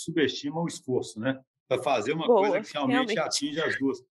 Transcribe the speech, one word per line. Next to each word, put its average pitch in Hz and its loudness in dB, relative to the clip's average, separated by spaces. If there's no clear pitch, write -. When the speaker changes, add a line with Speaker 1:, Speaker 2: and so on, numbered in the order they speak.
Speaker 1:
subestima 156 0
o 170 -2
esforço, - -4
né? 131 -2
Pra 127 0
fazer 131 0
uma 160 -2
Speaker 2:
Boa, 226 6
Speaker 1:
coisa 185 2
que 208 -12
realmente 143 0
Speaker 2:
realmente. 175 0
Speaker 1:
atinge 151 -2
as 135 -2
duas, 135 0